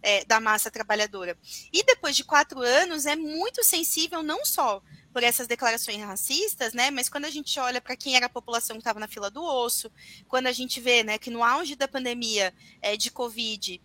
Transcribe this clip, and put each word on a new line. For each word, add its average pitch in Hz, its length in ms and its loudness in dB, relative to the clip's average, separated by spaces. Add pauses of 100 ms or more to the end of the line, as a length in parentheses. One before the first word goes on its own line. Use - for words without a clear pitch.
é, 202 240 4
da 220 140 6
massa 214 300 2
trabalhadora. 208 680 -2 (360)
E 381 100 2
depois 320 320 4
de - 80 2
quatro 294 360 4
anos, 285 460 4
é 294 100 2
muito 320 480 -2
sensível 330 580 0
não 320 240 -4
só 226 360 0 (300)
por 247 120 0
essas 240 240 2
declarações 233 540 -2
racistas, 254 720 -4
né, 247 200 2
mas 247 180 -4
quando 285 160 -6
a 311 60 -6
gente 294 280 -6
olha 247 220 -2
pra - 160 -8
quem 262 180 -2
era 247 120 6
a - 20 -4
população 233 480 -6
que 226 60 -14
tava 214 160 -2
na 214 80 -6
fila 202 240 -8
do 285 120 -10
osso, 247 480 -2 (360)
quando 254 180 0
a 254 60 2
gente 247 280 -6
vê, 240 240 4
né, 214 140 -2
que 233 140 -10
no 233 120 -2
auge 277 320 2
da 269 120 -2
pandemia, 240 680 -2 (280)
é, 208 140 0
de - 140 -2
covid 220 760 -6